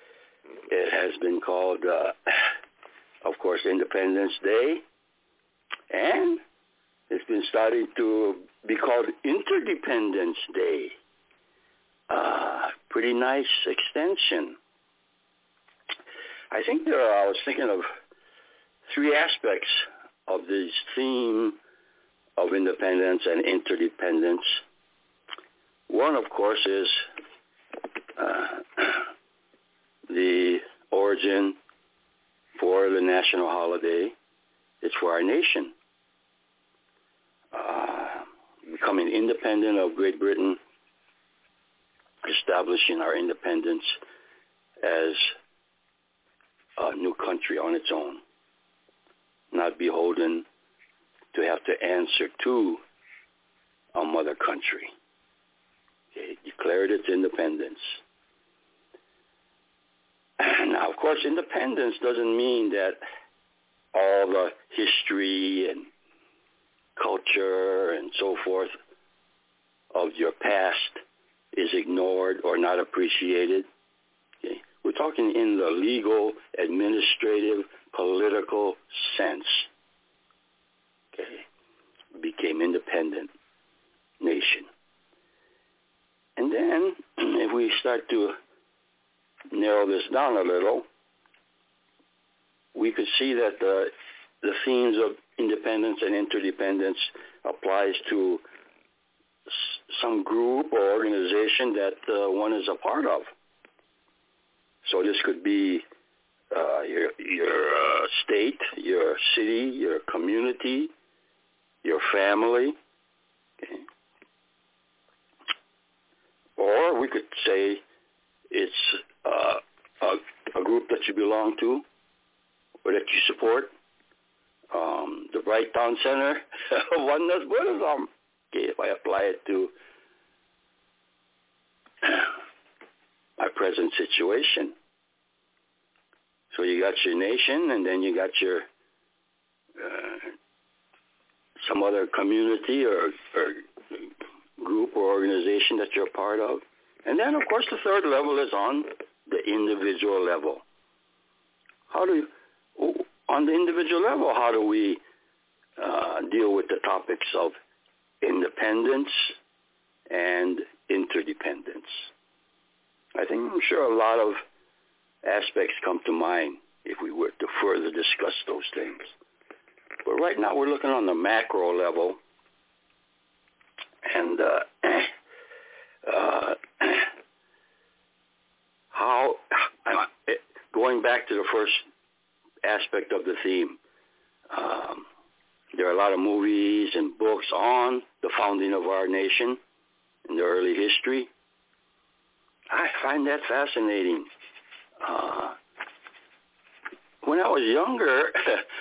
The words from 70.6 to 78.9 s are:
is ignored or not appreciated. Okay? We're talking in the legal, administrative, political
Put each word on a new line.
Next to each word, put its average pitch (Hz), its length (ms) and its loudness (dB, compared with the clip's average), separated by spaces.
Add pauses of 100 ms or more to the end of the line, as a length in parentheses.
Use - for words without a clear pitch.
is 85 200 0
ignored 92 720 0
or 87 120 2
not 87 220 2
appreciated. 90 840 0 (760)
Okay? - 200 -10 (220)
We're - 80 0
talking 147 420 0
in 110 240 2
the 87 120 2
legal, 107 640 2 (260)
administrative, 104 1080 0 (300)
political 98 800 0 (420)